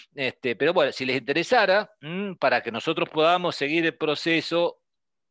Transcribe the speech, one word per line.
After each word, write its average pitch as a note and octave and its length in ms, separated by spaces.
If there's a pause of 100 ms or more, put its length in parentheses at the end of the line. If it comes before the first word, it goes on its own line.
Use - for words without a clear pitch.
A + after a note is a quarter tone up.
(140)
Este, B2+ 420
pero C#3+ 160
bueno, D#3 200
si - 120
les C3 140
interesara, F#3+ 720 (100)
mm, F#3 360
para B2 260
que A#2 100
nosotros D3+ 380
podamos E3 460
seguir D#3+ 320
el D#3 100
proceso E3 840 (480)